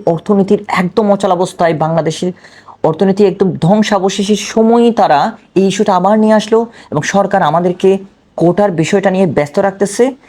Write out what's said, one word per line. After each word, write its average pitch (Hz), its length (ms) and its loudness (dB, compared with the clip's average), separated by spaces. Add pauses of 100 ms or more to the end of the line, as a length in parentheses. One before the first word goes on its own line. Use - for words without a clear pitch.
অর্থনীতির 196 600 0
একদম 202 440 -2
অচল 202 200 0
অবস্থায়, 175 420 -2
বাংলাদেশের 160 580 -4 (520)
অর্থনীতি 190 420 2
একদম 190 260 0
ধ্বংসাবশেষের 196 840 0
সময়ই 233 560 2
তারা 180 400 2 (240)
এই 190 120 2
ইস্যুটা 196 280 0
আবার 196 240 2
নিয়ে 220 140 2
আসলো 220 320 0 (260)
এবং 151 100 -2
সরকার 196 400 0
আমাদেরকে 180 560 0 (380)
কোটার 175 360 2
বিষয়টা 185 400 0
নিয়ে 190 140 2
ব্যস্ত 147 340 -2
রাখতেছে, 196 540 -2 (160)